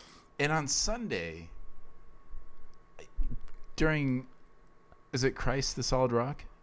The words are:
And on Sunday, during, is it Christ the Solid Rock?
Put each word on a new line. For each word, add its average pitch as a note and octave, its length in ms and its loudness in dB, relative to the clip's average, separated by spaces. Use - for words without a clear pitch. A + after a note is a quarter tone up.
And C#3+ 100 2
on D#3 160 2
Sunday, G2 840 -2
during, C#3+ 500 4
is B2 120 2
it C3 100 6
Christ - 420 2
the C3 60 -4
Solid B2+ 300 4
Rock? A#2+ 320 0